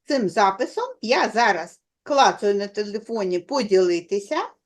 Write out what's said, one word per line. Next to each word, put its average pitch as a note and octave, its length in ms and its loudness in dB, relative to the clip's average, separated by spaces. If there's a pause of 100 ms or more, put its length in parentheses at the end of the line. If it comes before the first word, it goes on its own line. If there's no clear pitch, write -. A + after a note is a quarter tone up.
цим B3+ 240 -2
записом G#3+ 560 0 (160)
я C4 280 0
зараз G3 520 -2 (220)
клацаю A3 520 2
на G3+ 120 -4
телефоні G#3 720 -6
«Поділитися» G3 1080 0 (160)